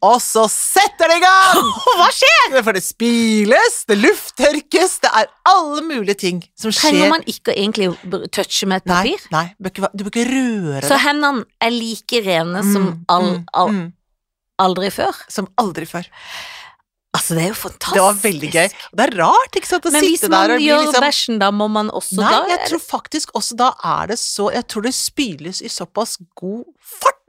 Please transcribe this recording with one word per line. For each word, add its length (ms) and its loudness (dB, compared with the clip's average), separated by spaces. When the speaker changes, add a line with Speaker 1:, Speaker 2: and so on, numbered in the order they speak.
Speaker 1:
og 200 6
så 240 0
setter 640 0
det 80 4
i 60 2
gang! 560 6
Speaker 2:
<laughs> 180 2
Hva 160 6
skjer? 460 4
Speaker 1:
For 180 0
det 80 -2
spyles, 1000 2
det 100 2
lufttørkes, 1040 0
det 120 0
er 200 2
alle 360 2
mulige 400 -4
ting 300 -4
som 180 -8
skjer. 240 2
Speaker 2:
Trenger 220 4
man 100 -4
ikke 300 -6
egentlig 340 -2
å 100 -6
br-, 300 -10
touche 400 -4
med 140 -2
et 80 -2
Speaker 1:
Nei, 100 2
Speaker 2:
papir? 300 -4
Speaker 1:
nei, 140 0
bør 180 -10
ikke 140 -4
va-, 60 -14
du 120 -8
bør 80 -8
ikke 160 0
røre 560 -2
Speaker 2:
Så 80 2
Speaker 1:
det. 80 2
Speaker 2:
hendene 440 -2
er 180 -2
like 520 -4
rene 360 -2
som 300 2
Speaker 1:
Mm, 140 -10
Speaker 2:
al-, 260 2
Speaker 1:
mm, 200 -6
Speaker 2:
al-, 220 0
Speaker 1:
mm. 120 -4
Speaker 2:
aldri 340 0
før? 360 -4
Speaker 1:
Som 260 -8
aldri 340 -4
før. 200 -10
Speaker 2:
Altså, 240 -4
det 60 0
er 80 -2
jo 80 -10
fantastisk. 340 -8
Speaker 1:
Det 80 4
var 220 4
veldig 280 -2
gøy. 180 2
Det 80 4
er 140 0
rart, 400 2
ikke 100 -6
sant, 160 -2
å 80 -2
Speaker 2:
Men 80 2
hvis 180 2
Speaker 1:
sitte 120 -2
der 20 4
Speaker 2:
man 180 4
Speaker 1:
og 60 2
bli 80 0
Speaker 2:
gjør 220 4
Speaker 1:
liksom 160 2
Speaker 2:
bæsjen 360 0
da, 120 2
må 180 0
man 240 -2
også 240 -6
Speaker 1:
Nei, 140 2
Speaker 2:
da 80 4
Speaker 1:
jeg 220 -2
tror 100 -4
faktisk 560 -8
også 180 -8
da 120 2
er 220 -2
det 100 -6
så, 340 -4
jeg 160 -4
tror 200 -8
det 100 -4
spyles 640 -8
i 80 -12
såpass 480 -8
god 280 -10
fart, 480 -4